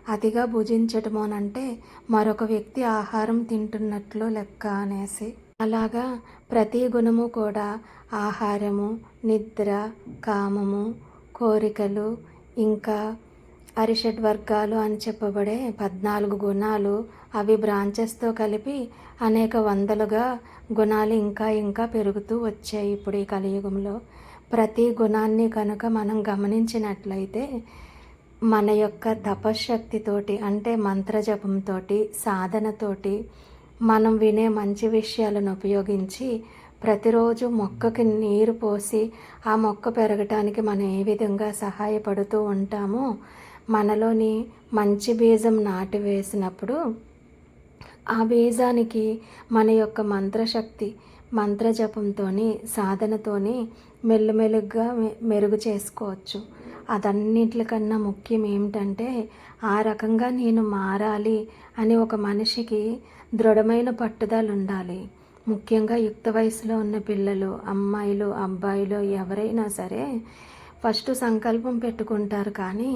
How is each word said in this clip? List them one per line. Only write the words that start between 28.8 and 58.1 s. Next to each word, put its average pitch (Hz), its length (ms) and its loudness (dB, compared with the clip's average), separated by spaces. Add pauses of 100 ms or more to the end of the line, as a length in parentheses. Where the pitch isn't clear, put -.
తపశ్శక్తితోటి, 214 1300 -2
అంటే 208 380 -2
మంత్రజపంతోటి, 202 1200 -2 (160)
సాధనతోటి, 202 1000 -2 (680)
మనం 220 340 6
వినే 220 320 4
మంచి 208 400 0
విషయాలను 214 640 0
ఉపయోగించి 196 760 -2 (520)
ప్రతిరోజు 233 640 2
మొక్కకి 226 580 0
నీరు 214 480 4
పోసి 214 480 -2 (460)
ఆ 214 100 2
మొక్క 214 320 2
పెరగటానికి 208 720 2
మనం 202 280 0
ఏ 190 140 0
విధంగా 208 500 0
సహాయపడుతూ 208 880 -2
ఉంటామో, 202 600 -2 (680)
మనలోని 220 600 2 (420)
మంచి 208 380 2
బీజం 226 520 6
నాటి 190 340 -2
వేసినప్పుడు 196 760 -2 (1300)
ఆ 220 140 0
బీజానికి 233 840 4 (480)
మన 220 180 6
యొక్క 220 300 2
మంత్రశక్తి, 214 880 -2 (460)
మంత్రజపంతోని, 208 1120 0 (180)
సాధనతోని 208 880 -2 (480)
మెల్లిమెల్లిగా 220 880 4
మె-, 220 300 -2
మెరుగు 208 360 2 (100)
చేసుకోవచ్చు. 202 720 -6 (500)
అదన్నిట్లకన్నా 220 1080 0
ముఖ్యం 214 480 -2